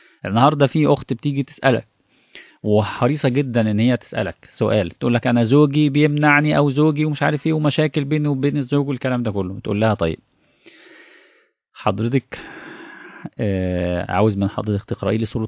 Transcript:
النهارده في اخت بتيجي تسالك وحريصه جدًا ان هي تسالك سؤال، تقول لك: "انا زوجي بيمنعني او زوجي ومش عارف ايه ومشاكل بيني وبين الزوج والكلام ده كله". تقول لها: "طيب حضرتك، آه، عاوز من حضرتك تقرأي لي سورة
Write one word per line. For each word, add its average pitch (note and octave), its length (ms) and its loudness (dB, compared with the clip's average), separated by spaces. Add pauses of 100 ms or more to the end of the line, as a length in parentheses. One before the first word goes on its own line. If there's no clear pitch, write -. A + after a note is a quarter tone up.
(260)
النهارده C3+ 420 4
في D3+ 200 0
اخت C#3+ 260 0
بتيجي C#3 300 -4
تسالك - 440 -2 (760)
وحريصه G#2+ 640 0
جدًا A#2+ 420 0
ان G#2 80 2
هي A#2+ 180 4
تسالك - 380 -6 (140)
سؤال، G#2+ 400 0
تقول B2 240 -2
لك: A2+ 140 0
"انا A#2+ 160 2
زوجي D3 460 4
بيمنعني D3 680 2
او D3 120 2
زوجي D3+ 360 0
ومش D3+ 180 -4
عارف D3+ 240 -2
ايه D#3+ 60 0
ومشاكل D3+ 520 0
بيني D3+ 220 -2
وبين C#3+ 300 0
الزوج C#3 300 0
والكلام B2+ 360 -2
ده A2+ 80 -2
كله". G2 280 -4
تقول G#2 220 -4
لها: A2 120 4
"طيب E2 260 -2 (1500)
حضرتك، A2+ 640 -2 (1000)
آه، F2+ 720 -2
عاوز G2+ 260 2
من G2 120 0
حضرتك G#2 360 -4
تقرأي G#2+ 320 -2
لي A2+ 80 -4
سورة A2 220 -4